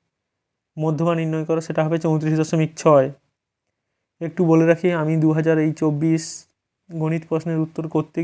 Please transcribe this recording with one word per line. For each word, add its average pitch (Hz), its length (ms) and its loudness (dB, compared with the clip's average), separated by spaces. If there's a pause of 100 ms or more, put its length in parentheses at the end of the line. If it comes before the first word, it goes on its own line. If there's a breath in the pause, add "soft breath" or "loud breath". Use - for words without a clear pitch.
(760)
মধ্যমা 160 440 0
নির্ণয় 160 280 -4
করো, 165 180 0
সেটা 165 180 -4
হবে 160 200 -2
চৌত্রিশ 156 360 0
দশমিক 156 300 0 (100)
ছয়। 143 260 6 (1120)
একটু 165 200 -6 (100)
বলে 165 200 6
রাখি, 165 180 2 (140)
আমি 156 200 0
দু 160 140 4
হাজার 160 280 2
এই 160 60 0 (100)
চব্বিশ 160 440 0 (680)
গণিত 160 400 -4
প্রশ্নের 160 340 -4
উত্তর 160 200 -8 (100)
করতে 156 300 -4